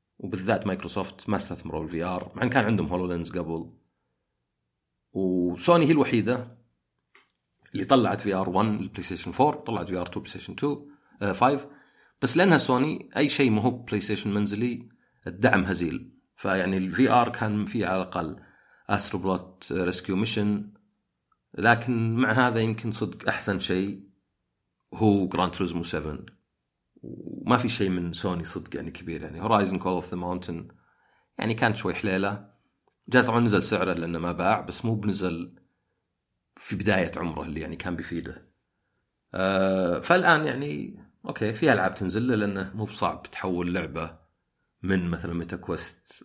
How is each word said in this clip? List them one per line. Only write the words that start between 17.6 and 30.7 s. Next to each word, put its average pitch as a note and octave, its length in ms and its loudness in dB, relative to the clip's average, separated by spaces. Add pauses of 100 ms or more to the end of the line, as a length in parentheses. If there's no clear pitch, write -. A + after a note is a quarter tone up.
فيه G2+ 220 -2
على F#2 140 0
الأقل E2+ 380 -4 (500)
أسترو G2+ 300 0
بلوت - 520 -4
ريسكيو F2+ 440 -2
ميشن، G#2 580 0 (840)
لكن A#2 580 2
مع A#2 160 2
هذا A#2+ 280 4
يمكن A2 320 -2
صدق - 360 -6
أحسن - 320 -2
شيء G2 440 -2 (920)
هو G2+ 340 6
جران F2+ 240 2
توريزمو E2+ 320 -4
سفن. D2+ 420 -6 (800)
وما - 540 0
في A2+ 120 0
شيء G2+ 200 0
من F2 240 -2
سوني F2 300 -4
صدق D#2+ 320 -10
يعني D2+ 160 -8
كبير، E2 300 -10
يعني D#2+ 200 -12
هورايزن G2+ 360 2
كول F#2 140 -2
أوف F2 200 -4
ذا F2+ 60 -6
ماونتن F2 500 -6 (680)